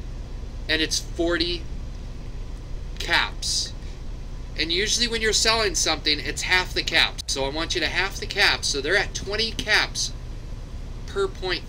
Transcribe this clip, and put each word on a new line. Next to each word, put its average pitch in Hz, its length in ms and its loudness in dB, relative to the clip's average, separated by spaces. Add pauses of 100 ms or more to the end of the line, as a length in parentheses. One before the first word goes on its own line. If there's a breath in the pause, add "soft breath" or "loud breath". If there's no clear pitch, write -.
(680)
and 156 140 2
it's - 180 0
forty 170 640 0 (1400)
caps. - 760 0 (880 loud breath)
And 160 140 0
usually 220 340 2
when 226 140 0
you're 220 100 4
selling 220 440 4
something, 151 440 2
it's 147 220 -2
half 180 320 4
the 180 80 2
caps. 135 460 2
So 135 180 0
I 139 40 0
want 156 260 0
you 175 60 2
to 151 60 2
half 175 300 0
the 214 80 -6
caps. 185 420 4
So 143 140 0
they're 160 160 4
at 185 160 0
twenty 220 380 -2
caps 202 600 2 (920)
per 196 240 0
point 185 400 -4